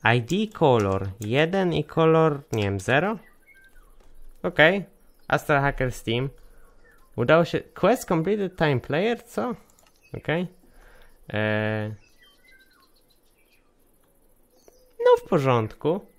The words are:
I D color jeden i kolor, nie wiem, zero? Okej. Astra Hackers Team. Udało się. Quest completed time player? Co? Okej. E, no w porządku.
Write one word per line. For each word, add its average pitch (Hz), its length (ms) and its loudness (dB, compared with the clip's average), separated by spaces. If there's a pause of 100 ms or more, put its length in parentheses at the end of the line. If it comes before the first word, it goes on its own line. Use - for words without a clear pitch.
(160)
I 123 60 0
D 180 320 -4
color 101 560 2 (100)
jeden 165 540 -2
i 151 100 -2
kolor, 160 580 2 (100)
nie 110 120 -2
wiem, 98 160 -2
zero? 160 380 0 (1300)
Okej. 175 420 2 (420)
Astra 147 340 0
Hackers 135 420 -4
Team. 123 260 -2 (880)
Udało 156 300 4
się. - 140 -4
Quest - 480 -2
completed 185 500 -2
time 147 220 0
player? 196 460 -4
Co? 226 300 -8 (600)
Okej. 165 300 -6 (840)
E, 107 640 -2 (3000)
no 480 260 6
w - 40 -20
porządku. 135 760 0 (140)